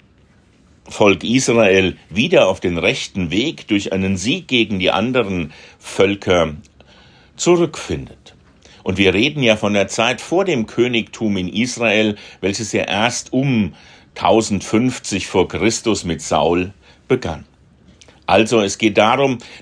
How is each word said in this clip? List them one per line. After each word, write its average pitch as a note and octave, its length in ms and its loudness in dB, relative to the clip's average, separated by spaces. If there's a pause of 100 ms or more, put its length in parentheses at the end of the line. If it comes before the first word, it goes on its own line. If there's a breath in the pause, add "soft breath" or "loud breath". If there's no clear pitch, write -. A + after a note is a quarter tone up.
(880)
Volk G2 340 2
Israel A2 760 4 (120)
wieder C3 380 2
auf F#2+ 120 -2
den F2 200 -2
rechten F#2+ 500 -2
Weg A2 380 -4
durch G2+ 260 0
einen F#2+ 240 -2
Sieg C#3+ 300 -4
gegen A2 320 0
die F2 100 0
anderen G2 640 -2 (240 loud breath)
Völker F#2 800 0 (800 soft breath)
zurückfindet. E3 800 -2 (640 soft breath)
Und F#2 160 -4
wir F#2+ 160 4
reden D3 260 0
ja A2 160 4
von G#2 160 0
der G2 140 2
Zeit A#2 340 -2
vor F#3 240 0
dem C3 220 -2
Königtum A#2 720 -2
in F2+ 120 -4
Israel, A2 680 0 (220 loud breath)
welches G2+ 320 -4
ja G2+ 120 0
erst G#2+ 500 -4
um B2+ 400 0 (400 loud breath)
tausendfünfzig G#2+ 1120 0
vor F2+ 220 0
Christus G2+ 560 -2
mit D#2+ 180 -6
Saul E2+ 500 0 (360 soft breath)
begann. E2 380 -4 (800 soft breath)
Also A2 340 4
es G2 160 -2
geht G#2+ 220 0
darum, B2+ 400 2 (220 loud breath)